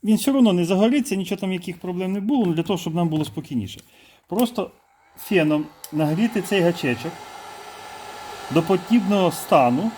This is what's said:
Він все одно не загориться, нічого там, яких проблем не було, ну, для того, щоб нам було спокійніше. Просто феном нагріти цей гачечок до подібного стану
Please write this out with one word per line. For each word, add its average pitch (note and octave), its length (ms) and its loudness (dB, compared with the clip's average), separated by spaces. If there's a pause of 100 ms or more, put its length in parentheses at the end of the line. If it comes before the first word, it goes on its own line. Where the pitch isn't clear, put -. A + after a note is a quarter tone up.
Він G#3+ 120 4
все C#4 160 2
одно A#3+ 220 6
не F3 120 4
загориться, G#3 500 2
нічого F#3+ 260 -4
там, F#3 120 -2
яких F3+ 260 -8
проблем F#3 340 -4
не G3+ 60 -2
було, A3+ 260 0
ну, E3+ 80 2
для E3 100 0
того, F#3+ 160 -2
щоб D#3+ 160 -6
нам E3+ 140 2
було D#3 160 0
спокійніше. A#2+ 540 -6 (480)
Просто A3+ 440 -2 (460)
феном D3+ 480 2 (280)
нагріти E3 480 0
цей F#3+ 200 0
гачечок E3 500 0 (1400)
до E3 100 4
подібного F#3+ 680 2
стану D3 680 2